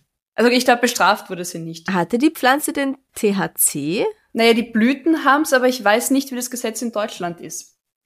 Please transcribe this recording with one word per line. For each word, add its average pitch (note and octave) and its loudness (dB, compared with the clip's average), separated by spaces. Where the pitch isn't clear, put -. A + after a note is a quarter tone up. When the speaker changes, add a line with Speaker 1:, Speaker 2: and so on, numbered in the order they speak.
Speaker 1:
also A#3 4
ich B3 2
glaub, A#3+ 4
bestraft G#3 0
wurde F3+ -8
sie F3 -10
nicht. E3 -10
Speaker 2:
Hatte F#3 0
die D4+ 2
Pflanze C#4 0
denn C#4 -4
T G#3 0
H E3+ -2
C? D#3+ -2
Speaker 1:
Naja, A3+ 4
die A3+ 2
Blüten C#4 0
haben's, C#4+ 4
aber B3 4
ich B3+ -2
weiß A3 2
nicht, C4+ 0
wie B3 -6
das B3 -8
Gesetz A3+ -8
in A#3 -4
Deutschland G3 -6
ist. - -16